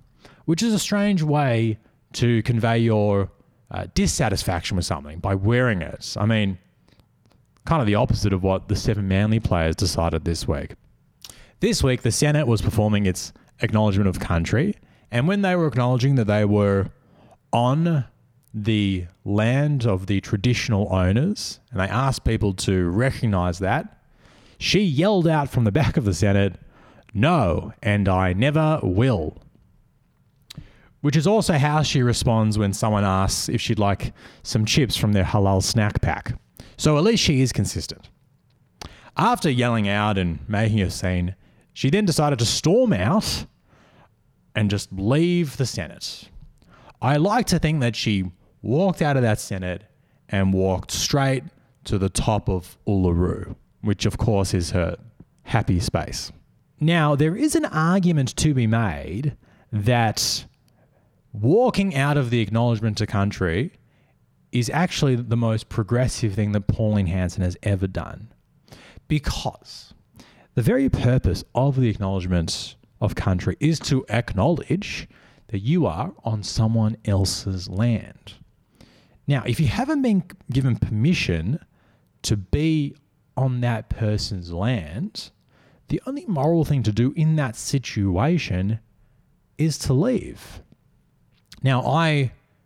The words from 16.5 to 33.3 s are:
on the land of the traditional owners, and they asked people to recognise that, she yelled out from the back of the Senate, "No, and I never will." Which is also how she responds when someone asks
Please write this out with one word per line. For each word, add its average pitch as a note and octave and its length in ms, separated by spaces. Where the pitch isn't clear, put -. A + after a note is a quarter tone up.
on C#3 520
the G2+ 540
land B2 600
of F#2+ 200
the G2 140
traditional G#2+ 720
owners, G2 680
and F#2+ 100
they F#2+ 80
asked B2 360
people G#2 280
to F#2 380
recognise F#2+ 720
that, A2+ 420
she - 220
yelled F3+ 460
out D#3 220
from A#2+ 160
the G#2 80
back - 240
of C#3 80
the G2 100
Senate, G2 460
"No, G#2 600
and G#2 260
I F#2 240
never D3+ 500
will." F#2+ 560
Which C#3 160
is D#3 100
also G3+ 280
how D3+ 280
she C3+ 200
responds A2 560
when G2+ 140
someone G#2 320
asks F#2+ 440